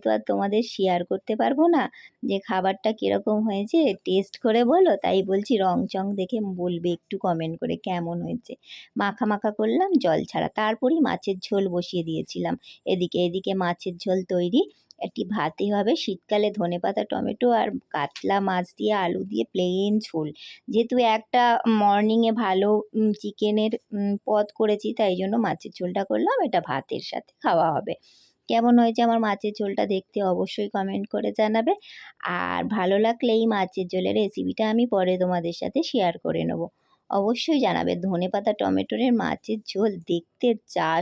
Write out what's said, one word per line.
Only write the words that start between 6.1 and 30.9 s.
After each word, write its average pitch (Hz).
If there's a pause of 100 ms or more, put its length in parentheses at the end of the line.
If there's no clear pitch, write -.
দেখে 185 (240)
বলবে 175
একটু - (100)
কমেন্ট 165
করে - (120)
কেমন 175
হয়েছে। - (480)
মাখা 202
মাখা 208
করলাম 247 (140)
জল 160 (120)
ছাড়া, 156 (100)
তারপরই 226
মাছের 185
ঝোল 196 (120)
বসিয়ে 175
দিয়েছিলাম 170 (360)
এদিকে। 180 (100)
এদিকে 190 (120)
মাছের 175 (100)
ঝোল 185 (140)
তৈরি, 180 (460)
একটি 208 (100)
ভাতই 185
হবে। 208 (100)
শীতকালে 208 (120)
ধনেপাতা, 180 (100)
টমেটো 202 (120)
আর 214 (260)
কাতলা 190 (100)
মাছ 180 (120)
দিয়ে, 214 (100)
আলু 185 (100)
দিয়ে 214
প্লেন 185 (120)
ঝোল। 156 (440)
যেহেতু 233 (200)
একটা 240 (380)
মর্নিংয়ে 214 (120)
ভালো, 190 (280)
উম, 220 (100)
চিকেনের, 214 (220)
উম, 202 (140)
পদ 208 (140)
করেছি, 208 (120)
তাই 196
জন্য 190 (120)
মাছের 170
ঝোলটা 180
করলাম, 359 (100)
এটা 175 (100)
ভাতের -
সাথে - (120)
খাওয়া 170
হবে। 165 (560)
কেমন 233
হয়েছে 233
আমার 226
মাছের 208
ঝোলটা 202 (100)
দেখতে 190 (160)
অবশ্যই 190
কমেন্ট 196